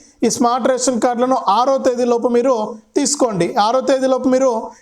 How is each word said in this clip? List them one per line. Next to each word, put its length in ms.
ఈ 60
స్మార్ట్ 380
రేషన్ 340
కార్డులను 360
ఆరో 280
తేదీలోపు 500
మీరు 500
తీసుకోండి. 600
ఆరో 260
తేదీలోపు 460
మీరు 440